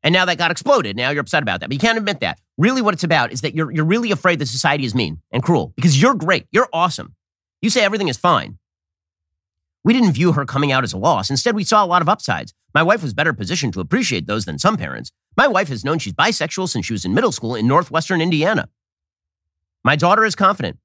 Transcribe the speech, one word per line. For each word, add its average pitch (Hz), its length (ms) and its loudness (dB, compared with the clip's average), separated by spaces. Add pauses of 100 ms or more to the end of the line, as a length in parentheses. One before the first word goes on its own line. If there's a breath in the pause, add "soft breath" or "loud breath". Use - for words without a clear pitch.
And 156 100 2
now 185 120 4
that 175 120 0
got 170 140 0
exploded. 175 440 0
Now 123 140 -2
you're 147 120 -2
upset 147 220 0
about 95 160 -4
that. - 80 -8
But 127 60 -6
you 143 60 -6
can't 226 180 2
admit 202 220 -4
that. 85 200 -4 (180)
Really 247 240 2
what 208 120 2
it's 160 100 -6
about 147 300 2
is 123 80 -8
that 151 140 -6
you're, 151 160 -4
you're 156 140 0
really 214 260 0
afraid 175 280 0
that 143 80 -2
society 139 380 0
is 104 80 -4
mean 85 260 -2 (120)
and 123 100 -2
cruel 127 340 0
because 139 240 4
you're 254 140 6
great. 180 380 0
You're 240 200 0
awesome. - 440 -4 (460)
You 214 80 0
say 247 120 2
everything 196 260 0
is 127 80 -2
fine. 95 420 0 (1300)
We 220 100 4
didn't 226 200 4
view 160 200 2
her 139 120 -2
coming 139 260 -2
out 131 120 2
as - 100 -6
a 95 40 -8
loss. 107 320 0
Instead, 202 260 0
we 208 80 -2
saw 208 200 4
a 185 40 0
lot 175 160 2
of 147 40 0
upsides. 110 460 -2 (200)
My 156 100 4
wife 196 180 2
was 131 120 -6
better 156 200 0
positioned 107 400 -4
to 92 60 -6
appreciate 95 480 -2
those 104 180 -4
than 76 140 -10
some 214 180 0
parents. 65 340 -10 (240)
My 277 120 4
wife 180 220 0
has 110 140 -6
known 151 160 0
she's 98 140 -8
bisexual 185 560 -2
since 107 160 -4
she 120 80 -6
was 92 100 -6
in 92 100 -2
middle 208 180 2
school 120 240 -6
in 110 120 0
northwestern 160 540 0
Indiana. 170 480 0 (1120)
My 135 120 2
daughter 180 280 4
is 214 120 0
confident. 190 500 0